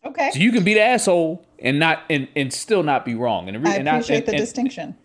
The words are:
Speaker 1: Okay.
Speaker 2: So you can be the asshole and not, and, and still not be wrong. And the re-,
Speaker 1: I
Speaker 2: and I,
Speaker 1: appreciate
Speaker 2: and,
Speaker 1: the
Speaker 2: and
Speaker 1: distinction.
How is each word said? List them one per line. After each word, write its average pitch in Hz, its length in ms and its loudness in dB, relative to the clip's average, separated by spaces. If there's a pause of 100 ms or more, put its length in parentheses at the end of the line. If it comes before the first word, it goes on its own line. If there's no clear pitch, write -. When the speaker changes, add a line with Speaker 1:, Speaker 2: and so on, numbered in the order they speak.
Speaker 1:
Okay. 285 300 -4
Speaker 2:
So - 80 -6
you 226 140 4
can 226 100 2
be 208 120 4
the 214 60 6
asshole 180 640 2 (140)
and 135 180 0
not, 160 320 0
and, 143 240 -2
and 135 200 -2
still 190 300 0
not 139 200 0
be 120 120 -4
wrong. 107 340 -2
And 98 60 -8
the 113 40 -8
re-, 170 160 0
Speaker 1:
I - 0 -
Speaker 2:
and 139 140 -2
I, 156 80 2
Speaker 1:
appreciate 151 220 0
Speaker 2:
and, 143 80 -4
Speaker 1:
the - 40 -2
Speaker 2:
and 147 80 0
Speaker 1:
distinction. 220 640 -6